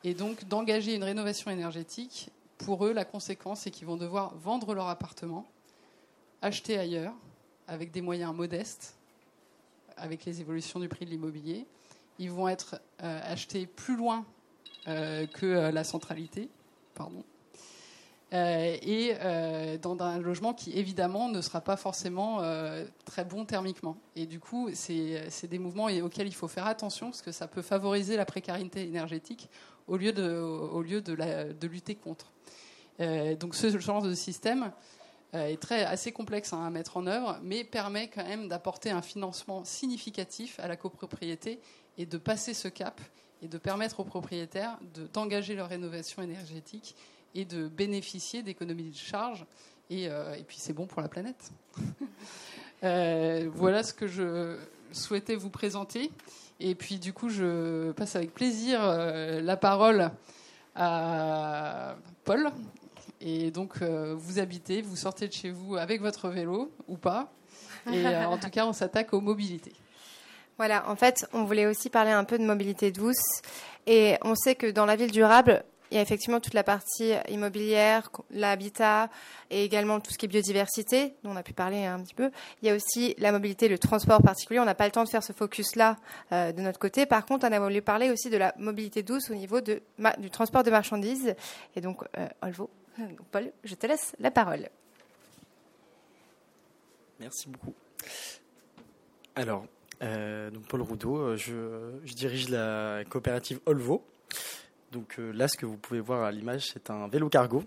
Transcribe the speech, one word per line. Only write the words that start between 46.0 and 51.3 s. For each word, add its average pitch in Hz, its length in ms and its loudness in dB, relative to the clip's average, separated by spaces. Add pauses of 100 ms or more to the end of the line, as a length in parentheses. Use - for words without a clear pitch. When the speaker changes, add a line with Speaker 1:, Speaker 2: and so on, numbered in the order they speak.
Speaker 1:
énergétique 165 720 -14 (400)
et 190 120 -6
de 170 200 -6
bénéficier 196 760 -6
d'économies 170 480 -8
de 147 40 -16
charges. 208 520 -6 (420)
Et, 185 200 -4
euh, 151 260 -6
et 151 80 -12
puis - 180 -18
c'est 151 140 -8
bon 170 120 -8
pour 175 140 -8
la 151 80 -6
planète. 226 420 -12 (260)